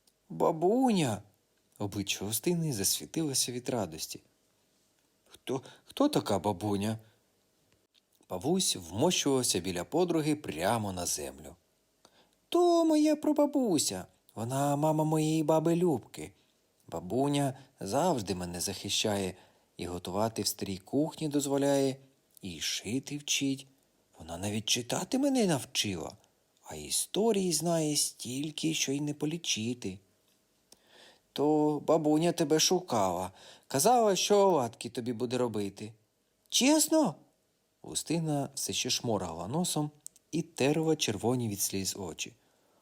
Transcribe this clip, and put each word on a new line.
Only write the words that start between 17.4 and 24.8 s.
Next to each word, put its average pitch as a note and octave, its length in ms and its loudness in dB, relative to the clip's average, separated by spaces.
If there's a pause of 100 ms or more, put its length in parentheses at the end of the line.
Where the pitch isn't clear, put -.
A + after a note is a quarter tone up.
завжди A#2+ 540 0
мене F2 260 -8
захищає, G2 720 -2 (440)
і F2 80 -6
готувати F#2 560 -4
в G2+ 40 -2
старій F#2+ 320 -6
кухні D#3 500 -4
дозволяє, C#3 680 0 (460)
і E2+ 180 -12
шити C3+ 580 -6
вчить. C#3 480 -2 (520)
Вона E2 200 -12
навіть G#2 300 -4
читати B2+ 500 -2